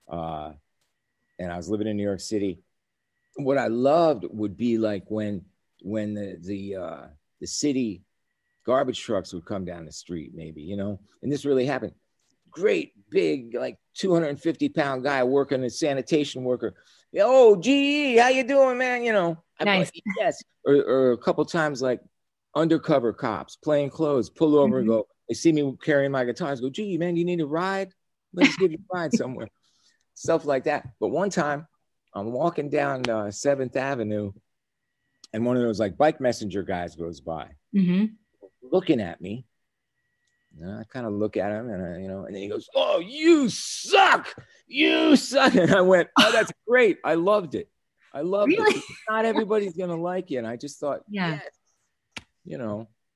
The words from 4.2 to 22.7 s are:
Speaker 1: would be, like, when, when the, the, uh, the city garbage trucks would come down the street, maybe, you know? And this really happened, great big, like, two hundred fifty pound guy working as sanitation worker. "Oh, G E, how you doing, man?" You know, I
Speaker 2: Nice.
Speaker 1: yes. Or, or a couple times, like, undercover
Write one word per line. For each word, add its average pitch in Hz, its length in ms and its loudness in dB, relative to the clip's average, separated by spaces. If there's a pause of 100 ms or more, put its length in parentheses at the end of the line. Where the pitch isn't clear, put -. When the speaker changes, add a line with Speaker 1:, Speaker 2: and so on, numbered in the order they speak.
Speaker 1:
would 104 260 -6
be, 117 220 0
like, 104 320 -4
when, 104 340 -6 (380)
when 104 320 -6
the, 98 260 -10
the, 98 360 -10
uh, 80 300 -12 (340)
the - 60 -10
city 127 560 -4 (640)
garbage 127 360 0
trucks 98 340 -4
would 85 100 -12
come 95 220 -8
down 85 180 -12
the 78 80 -18
street, 82 420 -12
maybe, 80 280 -16
you 95 140 -10
know? 101 220 -6 (240)
And 131 80 -6
this 139 140 -4
really 131 220 2
happened, 131 260 -4 (580)
great 180 420 -2 (180)
big, 143 440 0
like, 127 240 -6 (160)
two 190 180 -2
hundred 156 280 2
fifty 147 280 -2
pound 139 360 -2
guy 139 200 2
working 131 400 2
as 117 140 -6
sanitation 139 640 -2
worker. 120 300 -2 (460)
"Oh, 233 360 8
G 277 580 2
E, - 20 6
how 240 120 8
you 262 160 2
doing, 262 340 4
man?" 247 240 -2
You 233 100 0
know, 170 300 0 (180)
I 156 40 -2
Speaker 2:
Nice. 190 260 2 (260)
Speaker 1:
yes. 175 260 0 (220)
Or, 139 100 4
or 131 380 4
a 113 60 -2
couple 175 260 0
times, 151 380 -2
like, 127 180 -2 (540)
undercover 151 580 2